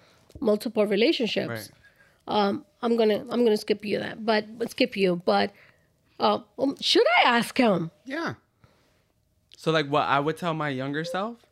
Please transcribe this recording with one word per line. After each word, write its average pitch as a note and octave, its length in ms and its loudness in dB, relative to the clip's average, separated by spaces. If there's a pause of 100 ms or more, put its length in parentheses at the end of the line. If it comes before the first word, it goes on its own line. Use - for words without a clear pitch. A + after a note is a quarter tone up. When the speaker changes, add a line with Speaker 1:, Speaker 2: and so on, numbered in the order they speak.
(380)
Speaker 1:
multiple G#3+ 480 0
relationships. G#3 600 0
Speaker 2:
Right. A2 240 -10 (560)
Speaker 1:
Um, G#3 380 0 (160)
I'm A#3 160 0
gonna, G#3+ 220 4 (100)
I'm A#3+ 140 0
gonna G#3+ 140 4
skip G#3 280 -4
you G#3 140 -2
that, G#3 260 -10
but, G#3+ 320 -2
but A#3 140 -6
skip B3 260 -2
you. F3+ 260 2
But, G3+ 280 2 (680)
uh, G#3+ 200 2 (180)
um, C#4 240 -2
should A4 240 4 (140)
I - 80 6 (100)
ask - 180 -2
him? F3+ 360 2 (140)
Speaker 3:
Yeah. C4+ 280 -6 (1200)
Speaker 2:
So, - 160 -4
like, D#3 160 0
what C#3 200 0
I C#3 120 2
would D3+ 180 -2
tell E3+ 180 -4
my D3+ 140 -4
younger C#3 340 -4
self? F#3+ 340 -6 (140)